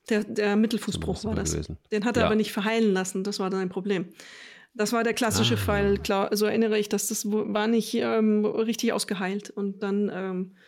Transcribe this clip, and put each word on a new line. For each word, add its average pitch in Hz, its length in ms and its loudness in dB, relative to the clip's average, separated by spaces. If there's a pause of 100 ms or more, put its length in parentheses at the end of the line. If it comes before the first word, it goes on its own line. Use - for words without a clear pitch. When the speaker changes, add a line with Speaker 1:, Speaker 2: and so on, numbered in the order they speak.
(100)
Speaker 1:
Der, 214 140 2
der 208 320 0
Mittelfußbruch 208 600 0
Speaker 2:
zumindest - 60 -10
Speaker 1:
war 214 100 -2
Speaker 2:
dabei 98 100 0
Speaker 1:
das. 80 80 -2
Speaker 2:
gewesen. 80 260 -4 (120)
Speaker 1:
Den 214 140 0
hat 233 140 0
er - 60 4
Speaker 2:
Ja. - 20 4
Speaker 1:
aber 214 100 4
nicht 214 160 0
verheilen 220 400 2
lassen, 185 320 -2
das 202 160 -4
war 190 100 0
sein 185 200 -2
Problem. 185 400 -2 (640)
Das 208 180 0
war 233 100 4
der 226 120 2
klassische 226 400 2
Speaker 2:
Ah. - 20 4
Speaker 1:
Fall, 202 420 2
klar, 196 380 0
so 208 100 2
erinnere 220 320 2
ich, 208 100 -2
dass 208 200 -2
das 214 240 -4
wo-, 214 200 0
war 208 140 0
nicht, 226 280 2
ähm, 220 500 2
richtig 226 480 0
ausgeheilt 196 580 -4
und 202 320 -6
dann, 202 320 0
ähm, 185 400 -6 (140)